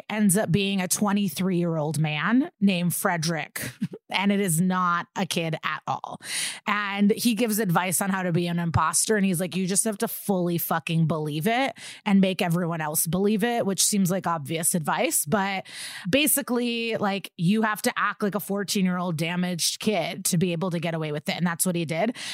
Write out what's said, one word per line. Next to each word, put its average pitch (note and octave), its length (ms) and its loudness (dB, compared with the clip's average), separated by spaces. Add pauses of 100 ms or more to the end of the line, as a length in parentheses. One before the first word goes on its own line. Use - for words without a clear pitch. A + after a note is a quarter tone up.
ends G#3 280 4
up G#3+ 120 0
being G3 300 2
a F3+ 80 0
twenty-three-year-old F3 1120 0
man E3 520 2 (100)
named F3 340 2
Frederick, E3 760 -2 (220)
<laughs> - 180 -18
and G3+ 220 0
it G3 80 2
is F3 220 2
not F#3 460 0 (100)
a F#3+ 80 0
kid E3 360 -2
at D#3 260 -6
all. - 340 -8 (440)
And G3+ 460 2
he A3 240 0
gives G#3+ 240 0
advice F3+ 400 2
on G3+ 100 0
how F#3+ 140 -2
to F3+ 80 0
be F3 160 2
an E3+ 120 -2
imposter, E3+ 580 2
and G3 80 4
he's F3+ 160 0
like, E3+ 160 -4
"You F#3 100 0
just G3 160 2
have G#3+ 140 -2
to A3 100 -2
fully F3 500 0
fucking E3 480 0
believe D#3 420 -2
it B3 260 0 (320)
and G3 160 6
make F#3+ 200 2
everyone E3+ 380 0
else D#3 280 -2
believe G3 360 2
it," A#3 220 0
which G3 180 2
seems G3 260 2
like F#3 160 -2
obvious E3 480 -2
advice, F3+ 520 0
but G3 400 -2 (440)
basically, A#3+ 840 0
like, G3 400 -2
you G#3 280 2
have G#3+ 180 0
to A#3+ 160 0
act G3 260 0
like G3+ 120 0
a G3+ 40 0
fourteen-year-old F#3 800 0
damaged F3+ 640 -2
kid F3+ 440 0
to F#3 140 0
be F3 140 2
able E3+ 180 -2
to E3+ 80 -2
get E3 160 -2
away D#3+ 180 -4
with D3+ 160 -4
it, F3+ 80 -2
and F3 120 0
that's E3+ 180 -2
what F3+ 100 0
he E3+ 100 0
did. E3+ 300 0 (180)